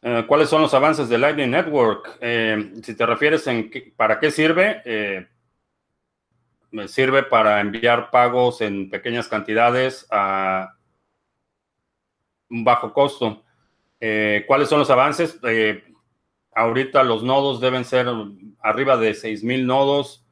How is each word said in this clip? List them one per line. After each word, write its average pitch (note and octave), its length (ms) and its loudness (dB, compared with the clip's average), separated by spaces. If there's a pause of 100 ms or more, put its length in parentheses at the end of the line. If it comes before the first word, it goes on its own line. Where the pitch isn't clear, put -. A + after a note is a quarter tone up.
Eh, A#2 220 -2
¿cuáles D3+ 220 4
son D#3 120 4
los D3 120 2
avances C#3+ 340 2
de A#2 100 0
Lightning C#3+ 320 0
Network? C#3 680 0
Eh, A2 540 -2 (100)
si A#2 100 -12
te A#2 120 -2
refieres D3 420 0
en A2+ 240 -4
qué, - 240 -16
para A2 240 0
qué D3+ 120 0
sirve, D#3+ 520 0
eh, G#2 440 -6 (1400)
me G#2 180 -12
sirve C3 340 2
para G#2+ 380 2
enviar A#2 500 0
pagos B2 480 2
en G2 300 -4
pequeñas A#2 400 -6
cantidades A#2+ 840 0
a F#2+ 640 -2 (1700)
un A#2 160 -6
bajo A#2+ 280 2
costo. C3+ 520 -2 (560)
Eh, G#2+ 440 0
¿cuáles C#3 220 2
son D3 120 2
los C#3+ 100 0
avances? D3 540 2
Eh, A2 420 -2 (680)
ahorita B2+ 500 0
los A2+ 200 0
nodos C3+ 380 -2
deben B2+ 240 -2
ser B2+ 200 0 (540)
arriba B2 380 0
de A2 160 0
seis G#2+ 280 -10
mil B2+ 240 -2
nodos. C#3 680 -2